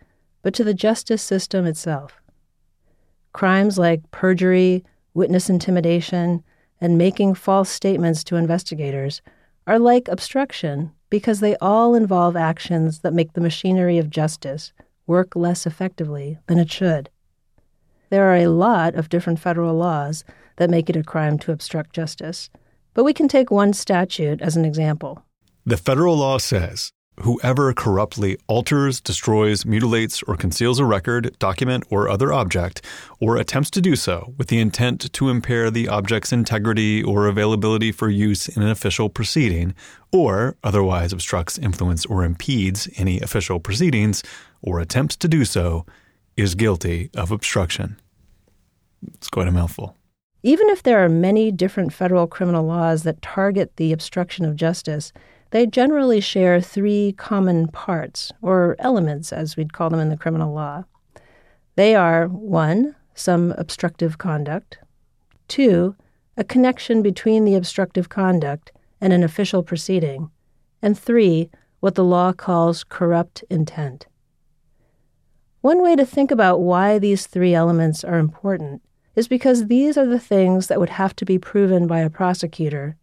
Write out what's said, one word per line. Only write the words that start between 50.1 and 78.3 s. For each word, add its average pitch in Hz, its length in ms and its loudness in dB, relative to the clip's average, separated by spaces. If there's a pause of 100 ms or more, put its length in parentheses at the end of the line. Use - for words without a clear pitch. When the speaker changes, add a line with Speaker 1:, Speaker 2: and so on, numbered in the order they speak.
Speaker 1:
Even 330 280 4
if 381 120 -2
there 220 220 4
are 175 60 4
many 202 420 2
different 180 400 -2
federal 180 340 0
criminal 170 380 -2
laws 165 380 0
that 160 180 -4
target 196 560 -2
the 160 160 0
obstruction 175 540 -6
of 151 100 -4
justice, 156 560 -4 (380)
they 233 160 2
generally 254 520 2
share 180 440 2
three 202 500 0
common 185 560 0
parts, - 720 -8
or 180 380 2
elements, 165 560 -2
as 156 200 -8
we'd 156 200 -8
call 165 160 -4
them 165 100 0
in 156 80 0
the 156 80 -2
criminal 160 380 -4
law. 151 300 -10 (920)
They 208 180 6
are, 170 320 4
one, 185 680 0 (200)
some 175 440 0
obstructive 165 580 -4
conduct. 156 640 -6 (720)
Two, 196 460 4 (440)
a 220 60 -2
connection 254 580 2
between 214 420 2
the 202 100 4
obstructive 180 540 -2
conduct 165 640 -2 (260)
and 190 140 2
an 175 100 4
official 185 400 0
proceeding. 160 680 -4 (500)
And 208 180 0
three, 180 520 2 (300)
what 190 160 0
the 190 80 4
law 180 280 4
calls 170 500 0
corrupt 170 680 -2
intent. 151 560 -6 (1500)
One 330 220 4
way 339 140 6
to 269 100 4
think 277 240 0
about 196 320 4
why 185 360 2
these 202 280 0
three 180 260 2
elements 165 520 2
are 175 120 -2
important 160 640 -2 (340)